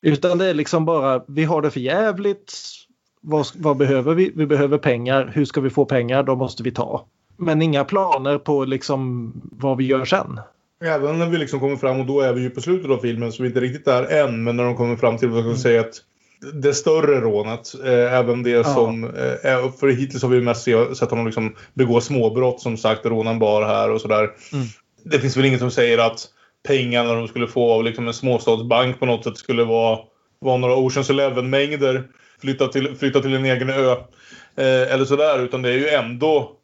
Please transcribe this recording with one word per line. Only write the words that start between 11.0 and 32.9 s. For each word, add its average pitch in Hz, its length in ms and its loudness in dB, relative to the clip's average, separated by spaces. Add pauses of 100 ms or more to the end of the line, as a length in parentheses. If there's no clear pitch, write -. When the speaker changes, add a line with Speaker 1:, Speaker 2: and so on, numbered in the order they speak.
Speaker 2:
när 170 100 0
vi 170 80 -2
liksom 143 220 -6
kommer 139 160 -2
fram, 131 240 -2
och 131 60 -4
då 139 160 0
är 131 120 2
vi 123 80 -2
ju 127 80 -4
på 123 120 -10
slutet 170 300 -2
av 127 60 2
filmen 117 340 -4
så 123 120 -6
vi 127 40 0
är - 20 0
inte 123 120 0
riktigt 123 240 -4
där 123 180 2 (200)
än, 117 200 -2
men 117 140 -2
när 123 60 0
de 123 140 0
kommer 120 180 0
fram 120 220 0
till, 123 120 0
vad 113 80 0
ska 117 60 2
man 117 80 -2
Speaker 1:
Mm. 117 100 -2
Speaker 2:
säga, 120 200 4
att 113 120 -4 (600)
det 139 200 0
större 151 480 2
rånet, 110 500 -2 (140)
eh, 123 280 4
även 120 300 2
det 120 60 0
Speaker 1:
Ja. 117 140 4
Speaker 2:
som, 113 400 2
eh, - 80 -8 (400)
är, 127 280 0
för 139 80 2
hittills 131 360 0
har 123 60 0
vi 127 120 4
mest 117 220 -2
se-, 123 320 2
sett 113 140 -2
honom 117 160 -2
liksom 110 300 -4 (180)
begå 120 280 2
småbrott, 123 600 0
som 113 160 -4
sagt, 110 280 -2
råna 113 260 0
en 113 80 -2
bar 107 240 4
här 107 280 0
och 110 100 -2
sådär. 107 200 2 (320)
Speaker 1:
Mm. 135 120 -4 (380)
Speaker 2:
Det 151 160 0
finns 127 180 -2
väl 135 80 4
inget 131 140 2
som 123 120 -2
säger 120 260 2
att 113 280 0 (420)
pengarna 120 460 0
de 117 140 -4
skulle 117 200 -4
få 117 240 2
av 113 120 2
liksom 117 240 -4
en 117 60 -4
småstadsbank 120 840 0
på 131 60 0
något 117 180 0
sätt - 140 -8
skulle 120 260 -2
vara, 113 360 2 (400)
vara 131 180 0
några 127 180 2
Oceans 135 340 0
Eleven-mängder, 135 920 0 (380)
flytta 135 260 -2
till, 131 280 -4